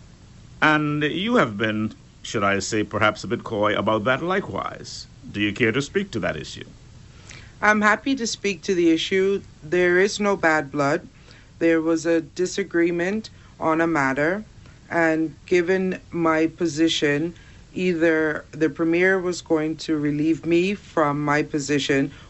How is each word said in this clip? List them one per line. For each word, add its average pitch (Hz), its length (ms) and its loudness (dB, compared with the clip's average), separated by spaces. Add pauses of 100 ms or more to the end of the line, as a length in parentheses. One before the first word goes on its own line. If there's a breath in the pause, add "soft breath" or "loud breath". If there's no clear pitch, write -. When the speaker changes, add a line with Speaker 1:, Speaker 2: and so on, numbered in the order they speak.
(600)
Speaker 1:
And 151 420 2
you 190 340 -2
have 123 200 2
been, 107 380 -2 (280)
should 104 220 -4
I 98 140 2
say, 107 240 -2
perhaps 104 420 0
a 98 40 -10
bit 107 140 -4
coy 104 340 0
about 104 280 0
that 127 180 0
likewise. - 840 -6 (260)
Do 98 80 -6
you 104 120 0
care 110 200 2
to 127 80 0
speak 196 320 -4
to 107 80 -4
that 82 160 -4
issue? - 280 -12 (1000 loud breath)
Speaker 2:
I'm 208 180 4
happy 214 360 2
to 233 100 -6
speak 202 360 -4
to 196 120 -2
the 170 160 4
issue. 190 500 0 (220)
There 180 360 2
is 202 220 2
no 202 160 2
bad 156 340 0
blood. 147 360 0 (520 loud breath)
There 165 220 4
was 160 260 0
a 165 140 2
disagreement 175 1120 -2 (280 loud breath)
on 160 220 0
a 170 60 2
matter, 151 580 0 (460 loud breath)
and 160 440 0 (120)
given 185 540 0 (100)
my 160 360 2
position, 160 880 0 (400 loud breath)
either 160 760 0
the 151 200 0
Premier 175 500 2
was 175 220 -4
going 156 340 0
to 156 200 -2
relieve 147 500 0
me 175 280 2
from 147 500 -2
my 147 180 2
position 143 680 0 (200 loud breath)